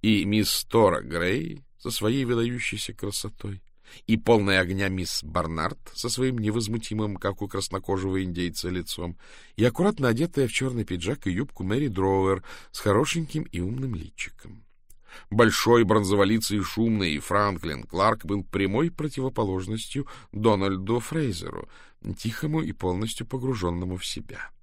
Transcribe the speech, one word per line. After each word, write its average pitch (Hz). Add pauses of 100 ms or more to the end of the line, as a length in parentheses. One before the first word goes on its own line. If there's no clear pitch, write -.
И 104
мисс 104
Тора 104
Грей 92 (160)
со -
своей 123
выдающейся 117
красотой, - (460)
и 110
полная 98
огня 95
мисс 92
Барнард 80 (160)
со -
своим 127
невозмутимым, 107
как 101
у 98
краснокожего 95
индейца, 87
лицом, 87 (400)
и 107
аккуратно 139
одетая 131
в -
чёрный 123
пиджак 92
и 95
юбку 104
Мэри 123
Дроуэр 95 (280)
с -
хорошеньким 151
и -
умным 120
личиком. - (640)
Большой, 113
бронзоволицый 101
и 98
шумный 98
Франклин 90
Кларк 104
был 98
прямой 101
противоположностью 123 (240)
Дональду 98
Фрейзеру, 104 (480)
тихому 156
и 107
полностью 92
погружённому 92
в -
себя. - (140)